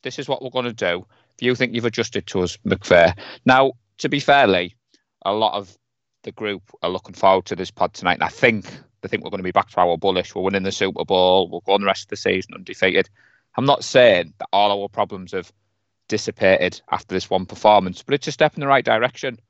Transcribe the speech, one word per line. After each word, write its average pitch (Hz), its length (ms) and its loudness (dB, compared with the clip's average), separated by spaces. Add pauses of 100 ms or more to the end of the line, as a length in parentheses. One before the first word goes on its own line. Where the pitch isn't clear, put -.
This 131 160 -12
is 139 100 -10
what 135 120 -4
we're 127 100 -12
gonna 123 200 -4
do. 90 340 -4 (320)
If - 40 -12
you 123 140 0
think 123 180 -2
you've 117 120 -4
adjusted 113 420 -4
to 92 140 -2
us, 87 240 -4
McVay." 87 520 4 (280)
Now, 131 280 4 (240)
to 160 100 -6
be 143 120 -4
fairly, 104 560 2 (480)
a 98 100 -2
lot 107 220 0
of 98 200 -10 (460)
the 107 100 -14
group 101 300 -8 (220)
are 87 60 -2
looking 92 260 -10
forward 95 320 2
to 95 80 -8
this 90 160 -10
pod - 220 -4
tonight, 90 200 -2
and - 100 -2
I 85 60 -4
think 113 380 0 (340)
they 117 80 -12
think 110 140 -6
we're - 80 -12
gonna 95 120 -8
be 92 80 -4
back 95 200 0
to - 100 -4
our 87 160 2
bullish. 92 380 -2
We're 95 80 -6
winning 95 200 -2
the 95 80 -4
Super 95 320 -4
Bowl. 92 460 2
We'll 87 120 -10
go 98 120 -2
on 101 80 2
the 101 60 -2
rest 95 180 -4
of - 40 -20
the 104 80 -10
season 95 360 -4
undefeated. 95 560 -2 (480)
I'm 123 80 -2
not 143 180 0
saying 95 540 4
that - 160 -12
all 101 300 2
our 101 40 -8
problems 95 460 -6
have 92 180 -10 (560)
dissipated 95 760 0 (100)
after - 240 -6
this 90 140 -6
one 95 160 -2
performance, 98 580 2
but 135 100 -4
it's 143 140 -4
a 151 60 -8
step 151 220 0
in - 40 -10
the 143 80 -6
right 135 160 2
direction. 117 560 -2 (100)